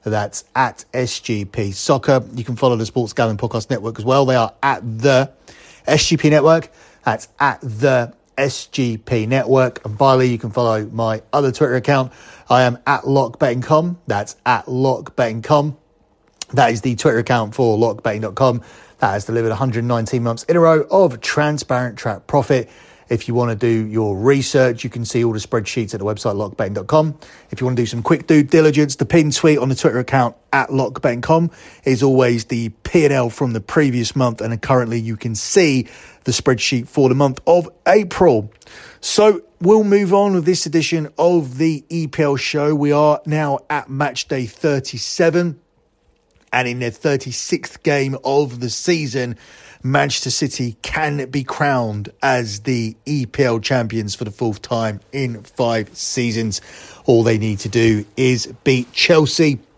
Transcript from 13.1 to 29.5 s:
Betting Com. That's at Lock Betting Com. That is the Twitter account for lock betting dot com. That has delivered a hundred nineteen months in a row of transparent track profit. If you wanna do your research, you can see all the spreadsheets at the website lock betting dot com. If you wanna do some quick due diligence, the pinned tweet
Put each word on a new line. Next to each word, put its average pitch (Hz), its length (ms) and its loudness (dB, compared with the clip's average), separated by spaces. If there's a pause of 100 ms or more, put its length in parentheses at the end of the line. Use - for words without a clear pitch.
Betting 127 240 0
Com. 165 460 0
That's 104 360 -4
at 123 240 0
Lock 131 480 -2
Betting 113 280 -2
Com. 147 340 2 (760)
That 120 180 4
is 113 100 -4
the 123 140 -2
Twitter 123 220 2
account 113 360 -2
for 113 240 2
lock 113 240 0
betting 107 200 -4
dot 98 140 -8
com. 123 260 2 (380)
That 101 140 0
has 104 120 -4
delivered 113 260 -2
a 110 40 -2
hundred 117 280 -2
nineteen 120 380 -2
months 117 220 -4
in 170 120 0
a 175 40 4
row 165 220 4 (100)
of 175 280 2
transparent 131 800 -2
track 104 300 -8
profit. 135 420 0 (400)
If 117 180 -4
you 117 60 -4
wanna 117 220 0
do 117 120 -2
your 110 480 0
research, 127 680 2
you 123 80 -8
can 117 140 -8
see 117 200 0
all 113 80 0
the 107 60 -4
spreadsheets 113 560 -6
at 101 40 -8
the 98 60 -6
website 104 300 -4
lock 101 200 -6
betting 101 200 -4
dot 98 100 -6
com. 156 320 0 (320)
If - 100 -12
you 127 60 -2
wanna 127 120 -2
do 117 100 0
some 117 160 -8
quick - 240 0
due 151 160 6
diligence, 151 520 4
the - 120 -2
pinned 156 260 4
tweet 151 240 4